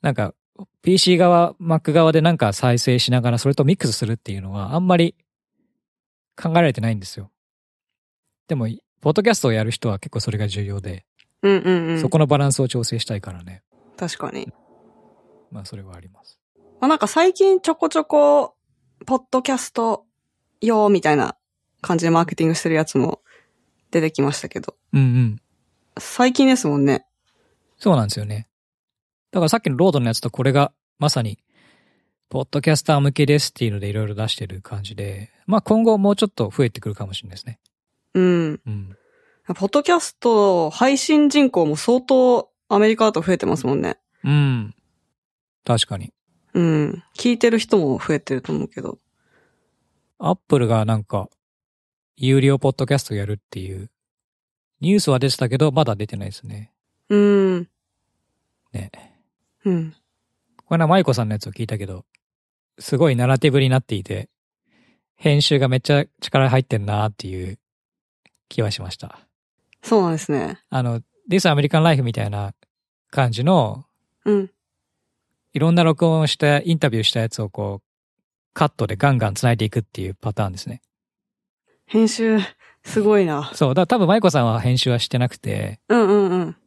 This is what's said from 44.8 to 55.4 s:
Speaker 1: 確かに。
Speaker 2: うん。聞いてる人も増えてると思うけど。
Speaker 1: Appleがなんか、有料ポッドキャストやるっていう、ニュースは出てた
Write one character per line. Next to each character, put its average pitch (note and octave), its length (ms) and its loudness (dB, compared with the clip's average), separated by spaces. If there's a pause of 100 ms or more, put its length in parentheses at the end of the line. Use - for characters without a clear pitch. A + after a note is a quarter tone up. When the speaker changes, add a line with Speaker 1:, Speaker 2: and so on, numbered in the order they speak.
Speaker 1:
確 A#2+ 220 0
か G2+ 120 -10
に。 - 140 -14 (420)
Speaker 2:
う F3 60 2
ん。 D#3+ 420 0 (140)
聞 A#3+ 160 0
い A3+ 60 -2
て A#3 120 4
る A3+ 80 0
人 G#3+ 180 0
も C#3 220 0
増 - 160 -2
え C#3+ 60 -2
て - 140 -6
る B2+ 60 -4
と - 100 -12
思 D3 140 -4
う - 40 -12
け - 120 -14
ど。 - 180 -12 (1200)
Speaker 1:
Apple D3+ 480 0
が A2 180 0
な A2 120 0
ん G#2 80 -6
か、 G2 240 -6 (880)
有 C3+ 240 2
料 C3+ 180 2
ポ C3+ 120 0
ッ - 20 -4
ド C3 140 -4
キ C#3+ 80 0
ャ C#3 40 0
ス - 60 -6
ト A#2 100 -8
や G2+ 120 -4
る G#2+ 80 -6
っ - 20 -10 (140)
て F2+ 100 -12
い F#2+ 160 -10
う、 G2 140 -14 (920)
ニ E3+ 120 0
ュ - 40 4
ー G3+ 40 4
ス - 100 0
は C3 80 4
出 C3+ 100 0
て - 80 -2
た B2 140 -2